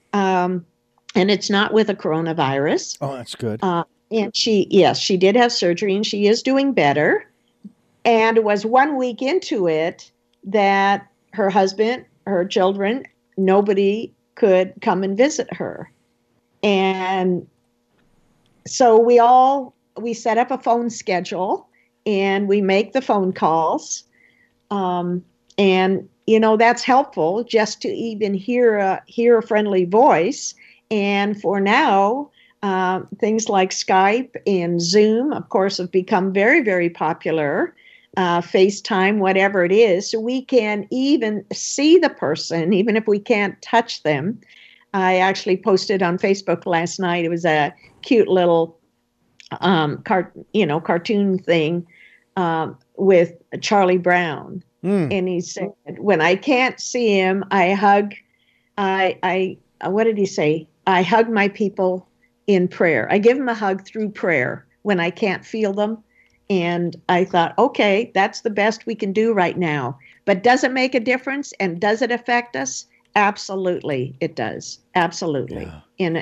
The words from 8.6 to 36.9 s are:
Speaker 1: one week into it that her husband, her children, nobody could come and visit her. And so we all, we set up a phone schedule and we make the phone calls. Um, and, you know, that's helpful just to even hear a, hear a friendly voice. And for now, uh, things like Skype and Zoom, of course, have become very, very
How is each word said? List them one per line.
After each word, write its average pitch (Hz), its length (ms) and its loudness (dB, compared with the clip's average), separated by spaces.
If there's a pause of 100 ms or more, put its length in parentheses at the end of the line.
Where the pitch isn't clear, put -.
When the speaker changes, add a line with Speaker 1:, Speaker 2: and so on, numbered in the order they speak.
Speaker 1:
one 269 300 2
week 247 260 -4
into 269 460 -2
it 160 420 -2 (340)
that 196 600 2 (260)
her 196 180 -2
husband, 202 540 0 (220)
her 190 180 -2
children, 196 600 -2 (320)
nobody 202 760 0 (240)
could 185 440 2
come 190 220 0
and 196 160 -2
visit 294 340 0
her. - 400 -10 (720)
And 190 840 0 (1200)
so 226 320 4
we 240 200 6
all, 254 560 4 (220)
we 226 180 -8
set 226 240 -2
up 240 120 0
a 254 80 -4
phone 240 320 -2
schedule 190 800 -6 (380)
and 196 420 0
we 202 120 2
make 190 320 0
the 262 100 -2
phone 196 300 0
calls. 165 720 -2 (680)
Um, 180 540 -4 (340)
and, 190 500 2 (180)
you 220 140 4
know, 220 160 4
that's 233 260 4
helpful 233 600 0
just 214 380 -2
to - 60 -4
even 202 460 -4
hear 226 440 2
a, 190 280 -2
hear 233 320 4
a 214 40 -2
friendly 208 420 0
voice. 208 680 2 (360)
And 202 500 -2
for 196 200 -2
now, 220 680 2 (320)
uh, 185 380 -2 (180)
things 220 300 -2
like 190 220 2
Skype 202 640 0 (100)
and 175 340 0
Zoom, 214 520 2
of 202 160 -8
course, 196 300 -2
have 180 120 -8
become 190 420 0
very, 226 300 2
very 180 280 0